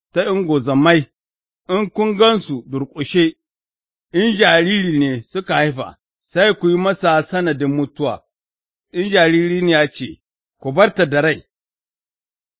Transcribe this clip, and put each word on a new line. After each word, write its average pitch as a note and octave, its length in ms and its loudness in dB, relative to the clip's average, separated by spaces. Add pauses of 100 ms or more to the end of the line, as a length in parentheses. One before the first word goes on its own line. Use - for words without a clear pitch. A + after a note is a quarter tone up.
(140)
ta G3 180 -2
ungozamai, D3+ 760 2 (640)
in F#3+ 200 -2
kun G#3+ 280 -2
gan A3 220 2
su C#3 280 -10
durƙushe, D#3 680 -2 (800)
in G#3+ 220 0
jariri F3+ 640 2
ne C3 220 -2
suka F#3 340 -8
haifa, C3 420 -4 (220)
sai G3 340 0
ku F3 160 -2
yi F3 80 2
masa F3+ 460 0
sanadin D3+ 520 -2
mutuwa, C#3 480 -6 (680)
in G3+ 180 -4
jariri F3 520 2
ne F3 100 2
ya D3+ 160 2
ce, - 340 -12 (380)
Ku C3+ 120 -10
bar G3 220 2
ta F3+ 120 0
da C#3+ 160 0
rai. D#3 220 -2 (1160)